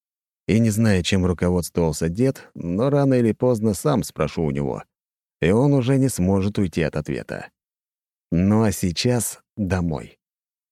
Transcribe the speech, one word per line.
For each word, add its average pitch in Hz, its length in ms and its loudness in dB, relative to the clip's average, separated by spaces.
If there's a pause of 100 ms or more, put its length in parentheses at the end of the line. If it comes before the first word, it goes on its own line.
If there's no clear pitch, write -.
(460)
И 98 120 4
не 113 120 4
знаю, 104 320 2
чем 90 240 0
руководствовался 87 840 0
дед, 123 460 -2
но 90 340 -2
рано 139 260 2
или 117 180 2
поздно 113 420 0
сам 127 280 -2
спрошу 78 420 -4
у 76 60 0
него. 67 340 -4 (560)
И 80 100 2
он 135 240 4
уже 135 240 2
не 131 100 2
сможет 98 480 0
уйти 90 260 -2
от 73 140 -2
ответа. 62 540 -8 (800)
Ну 98 320 2
а 107 100 2
сейчас 110 680 -2 (160)
домой. 85 600 -4 (540)